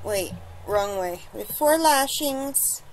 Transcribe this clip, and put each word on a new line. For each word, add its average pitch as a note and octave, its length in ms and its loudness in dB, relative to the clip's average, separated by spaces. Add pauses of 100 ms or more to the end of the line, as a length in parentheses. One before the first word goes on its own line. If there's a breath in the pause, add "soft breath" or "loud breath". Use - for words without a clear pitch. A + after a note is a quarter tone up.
Wait, G3 280 -2 (340)
wrong G3+ 320 0
way. F3+ 260 -4 (100)
We G#3+ 80 -10
have G3+ 80 -10
four D4+ 280 4
lashings. C#4 1040 2 (120)